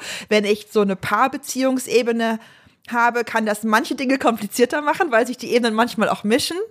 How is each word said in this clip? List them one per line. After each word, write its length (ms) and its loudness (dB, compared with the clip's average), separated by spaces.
wenn 160 2
ich 280 0
so 80 2
eine 160 2
Paarbeziehungsebene 1400 0
habe, 320 2
kann 240 -2
das 160 -4
manche 320 0
Dinge 240 0
komplizierter 640 0
machen, 300 0
weil 140 4
sich 100 -8
die 180 -6
Ebenen 200 2
manchmal 340 0
auch 160 -2
mischen, 320 0